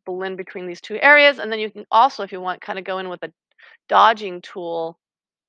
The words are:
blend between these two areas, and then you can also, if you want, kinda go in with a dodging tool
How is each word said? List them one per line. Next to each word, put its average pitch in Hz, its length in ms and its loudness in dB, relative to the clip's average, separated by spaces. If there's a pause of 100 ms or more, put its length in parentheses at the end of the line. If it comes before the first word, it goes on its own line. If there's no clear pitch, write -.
blend 185 300 -6
between 180 300 -12
these 175 140 -10
two - 200 -10
areas, 285 380 6
and 220 140 -8
then 220 80 -4
you 214 100 -6
can 208 200 -16
also, 233 320 4
if 196 100 -10
you 185 80 -10
want, 180 220 -8
kinda 196 200 -10
go 185 160 -6
in 185 100 -8
with 180 140 -10
a 160 100 -10 (560)
dodging 202 520 2
tool 170 580 -8 (500)